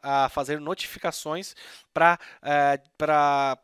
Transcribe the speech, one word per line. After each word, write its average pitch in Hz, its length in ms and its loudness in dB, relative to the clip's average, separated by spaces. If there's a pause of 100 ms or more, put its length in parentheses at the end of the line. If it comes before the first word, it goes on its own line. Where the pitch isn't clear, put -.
a 139 260 0
fazer 143 320 -4
notificações 160 920 -8 (400)
pra, 170 240 4 (240)
eh, 143 380 2 (180)
pra, 143 640 2